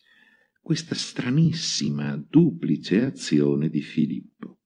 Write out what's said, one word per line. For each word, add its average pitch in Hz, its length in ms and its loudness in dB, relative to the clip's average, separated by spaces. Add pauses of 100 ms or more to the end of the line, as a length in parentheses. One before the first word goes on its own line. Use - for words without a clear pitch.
(600)
questa - 360 -4
stranissima - 1200 -2
duplice - 880 2
azione 73 640 0
di 78 120 -2
Filippo. - 840 -6